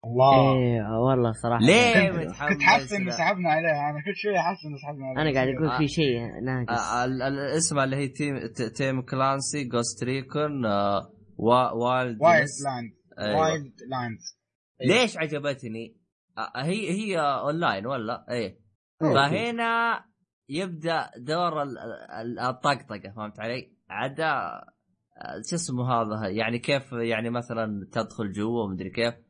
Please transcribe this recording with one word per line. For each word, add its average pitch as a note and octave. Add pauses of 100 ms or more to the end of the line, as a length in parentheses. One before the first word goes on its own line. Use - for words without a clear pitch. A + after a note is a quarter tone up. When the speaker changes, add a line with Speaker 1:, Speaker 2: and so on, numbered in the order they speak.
Speaker 1:
الله. C3+
Speaker 2:
إيه، A#2
والله B2
صراحة. A#2
Speaker 3:
ليه G#3+
Speaker 1:
كنت، E3+ (100)
Speaker 3:
متحمس -
Speaker 1:
كنت D4
حاسس G#3+
إنه G3
Speaker 3:
لها؟ -
Speaker 1:
سحبنا F3+
عليها، D3+
أنا D3
كنت G3
شوية G#3
حاسس E3+
إنه D3
سحبنا C#3
عليها. C3
Speaker 2:
أنا D3+
قاعد C3
أقول C#3
Speaker 3:
آه. B2+
Speaker 2:
في C#3+
شيء C3 (260)
ناقص. B2
Speaker 3:
آه، A2+
ال-، C3
ال-، C#3
اسمها D3+
اللي C3+
هي C#3+
تيم، C#3
ت-، A#2
تيم C3
كلانسي، C3+
Ghost A#2+
Recon، C3+
آه، G2+ (360)
وا-، B2
وايلد B2
Speaker 1:
وايلد D#3
Speaker 3:
نس-، C#3+
Speaker 1:
لاند. B2 (260)
Speaker 3:
أيوة. G#2
Speaker 1:
وايلد D#3 (160)
لاند. B2 (640)
أيوة. G3
Speaker 3:
ليش G#3
عجبتني؟ C#3 (420)
آه، A2 (100)
هي، F3+
هي G3
أونلاين C3+
ولا؟ A#2+
إيه. A2+ (440)
Speaker 4:
أوكي. D3+
Speaker 3:
فهنا A3+ (440)
يبدأ E3
دور D#3
ال-، C3 (420)
ال-، A2+
الطقطقة، B2+
فهمت G#2+
علي؟ A#2 (180)
عدا، C#3
آه، G2+ (880)
شو F3
اسمه B2+
هذا؟ A2
يعني A2+
كيف، C3+
يعني A#2
مثلا A2
تدخل A2
جوا A2
ومدري F#2
كيف. A#2 (160)